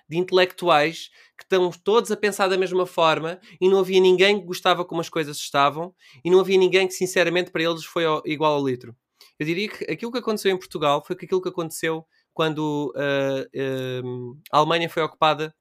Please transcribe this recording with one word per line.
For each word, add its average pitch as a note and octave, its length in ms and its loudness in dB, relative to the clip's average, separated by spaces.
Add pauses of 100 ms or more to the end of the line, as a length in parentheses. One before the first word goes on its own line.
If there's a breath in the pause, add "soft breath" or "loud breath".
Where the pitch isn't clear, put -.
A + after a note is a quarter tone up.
de D#3 80 -8
intelectuais F3 920 2 (280 soft breath)
que - 60 -20
estão F3+ 260 2
todos G#3 420 0
a G#3 60 -4
pensar G3+ 320 -2
da F#3+ 80 0
mesma F3+ 280 0
forma D#3+ 540 0 (220 loud breath)
e F#3 80 4
não G3 100 4
havia F#3 220 4
ninguém F#3+ 380 6
que F3 60 -12
gostava F3 380 0
como E3 160 -8
as D#3+ 80 -4
coisas D3 300 -6
estavam D3 580 -2 (300 soft breath)
e E3+ 40 0
não F#3 120 8
havia F#3+ 160 2
ninguém F#3 300 4
que, F#3 60 -10
sinceramente, F3 560 0
para E3 140 -2
eles E3 220 -2
foi - 180 -4
ao, D#3 220 0
igual D3+ 300 0
ao C#3+ 120 0
litro. B2 260 -6 (460 soft breath)
Eu D3+ 60 -6
diria F3 240 -2
que - 200 -10
aquilo A3+ 220 -8
que B3+ 60 -4
aconteceu G#3+ 340 -2
em F#3 60 0
Portugal D3 480 -2
foi F3 100 -6
aquilo F3+ 260 -4
que F3+ 80 -6
aconteceu D#3+ 560 -6 (280)
quando, D3+ 640 -2
ah, C3+ 580 -2
ah, B2+ 960 -8
a C#3+ 60 2
Alemanha E3 320 2
foi E3 120 -4
ocupada D#3 600 -2